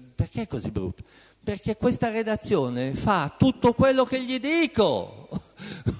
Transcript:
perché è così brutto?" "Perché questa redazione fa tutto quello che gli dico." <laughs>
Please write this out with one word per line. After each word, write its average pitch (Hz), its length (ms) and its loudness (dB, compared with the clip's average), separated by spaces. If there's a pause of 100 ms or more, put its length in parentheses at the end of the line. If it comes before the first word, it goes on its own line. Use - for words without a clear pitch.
(160)
perché - 280 -2
è 214 40 -8
così 110 240 -6
brutto?" 95 320 -6 (400)
"Perché 208 340 -4
questa 247 320 0
redazione 175 840 0
fa 165 440 0
tutto 254 360 4
quello 269 320 4
che 254 180 -4
gli 254 160 -2
dico." 196 880 0
<laughs> - 80 -12 (640)